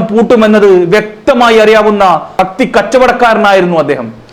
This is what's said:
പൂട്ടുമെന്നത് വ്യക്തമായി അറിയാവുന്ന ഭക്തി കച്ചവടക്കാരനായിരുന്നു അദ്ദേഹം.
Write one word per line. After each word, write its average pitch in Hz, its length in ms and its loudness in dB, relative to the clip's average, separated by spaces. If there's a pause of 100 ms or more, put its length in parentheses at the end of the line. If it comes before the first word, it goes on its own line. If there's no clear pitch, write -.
പൂട്ടുമെന്നത് 220 600 2 (240)
വ്യക്തമായി 226 680 0
അറിയാവുന്ന 214 400 2 (340)
ഭക്തി 190 280 -4 (100)
കച്ചവടക്കാരനായിരുന്നു 214 1080 0
അദ്ദേഹം. 131 260 -4 (260)